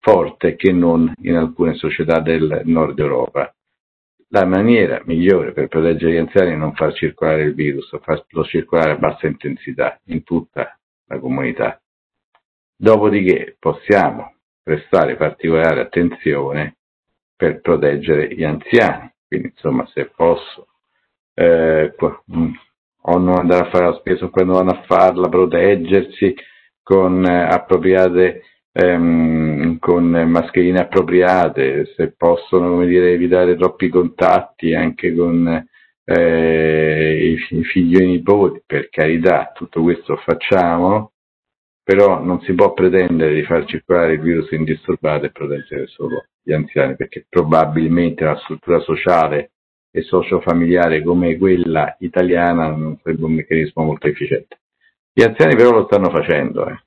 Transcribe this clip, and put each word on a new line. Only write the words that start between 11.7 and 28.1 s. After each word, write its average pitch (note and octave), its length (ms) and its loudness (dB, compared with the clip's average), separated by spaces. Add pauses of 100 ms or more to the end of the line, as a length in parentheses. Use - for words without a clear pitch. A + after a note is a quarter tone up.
Dopodiché G#2 840 2
possiamo D#2 760 -2 (280)
prestare D#2 540 -2
particolare D#2+ 640 0
attenzione D2+ 960 -4 (580)
per - 280 -2
proteggere D2 720 0
gli D#2+ 80 -6
anziani, D#2 680 -2 (160)
quindi C#2 280 -10
insomma C2 400 -6
se - 200 -8
posso, - 540 -4 (680)
eh, D#2+ 640 2
qua, - 260 -6 (140)
mm, E2 160 -2 (520)
o F2 160 0
non F2+ 180 2
andare F2 300 2
a - 20 -14
fare F2+ 160 2
la E2+ 80 0
spesa F#2 340 -4
quando F#2 280 0
vanno F#2 160 2
a - 140 -6
farla, F2+ 440 2
proteggersi F2+ 1040 0 (460)
con, F#2 440 2
eh, F2 240 2
appropriate F2+ 920 2 (320)